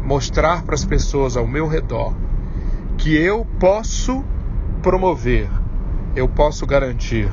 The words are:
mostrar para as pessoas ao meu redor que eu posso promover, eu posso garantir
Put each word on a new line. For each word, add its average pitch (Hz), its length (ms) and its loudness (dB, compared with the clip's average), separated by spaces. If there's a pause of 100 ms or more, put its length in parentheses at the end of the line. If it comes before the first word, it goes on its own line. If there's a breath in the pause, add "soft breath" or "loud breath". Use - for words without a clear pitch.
mostrar 151 600 0
para 156 120 -2
as 127 80 -2
pessoas 135 540 2
ao 117 100 0
meu 147 180 0
redor 120 480 -2 (840 loud breath)
que 151 180 2
eu 196 300 2 (120)
posso 214 640 2 (600)
promover, 147 680 2 (640)
eu 127 140 2
posso 147 380 2
garantir 120 680 0